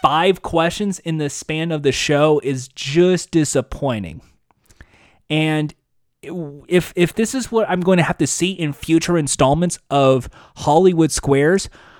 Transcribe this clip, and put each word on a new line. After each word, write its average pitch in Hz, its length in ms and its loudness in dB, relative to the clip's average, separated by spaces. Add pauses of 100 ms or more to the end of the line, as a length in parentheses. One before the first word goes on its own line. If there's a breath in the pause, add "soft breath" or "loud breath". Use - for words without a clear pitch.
five 165 400 0
questions 175 580 -2
in 160 180 -6
the 147 120 -4
span 156 400 -6
of 151 140 -4
the 135 80 2
show 151 520 2
is 131 260 -4
just 175 600 0
disappointing. 127 920 -2 (1080 soft breath)
And 156 440 -2 (480)
if, 151 760 -4
if 175 180 0
this 226 220 -2
is 254 160 -6
what 226 180 0
I'm 180 120 -2
going 185 160 4
to 160 60 4
have - 160 -2
to 143 80 0
see 185 240 -2
in 160 200 -4
future 165 460 0
installments 151 600 0 (100)
of 135 400 2 (280 soft breath)
Hollywood 160 540 4
Squares, 147 560 2 (320 soft breath)